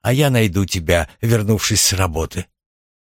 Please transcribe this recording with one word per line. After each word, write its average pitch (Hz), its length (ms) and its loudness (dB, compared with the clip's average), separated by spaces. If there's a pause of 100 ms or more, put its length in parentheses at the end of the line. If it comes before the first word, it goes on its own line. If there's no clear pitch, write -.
а 120 120 -2
я 143 180 2
найду 104 340 2
тебя, 85 460 0 (100)
вернувшись 110 600 0
с - 120 0
работы». 90 540 -4 (560)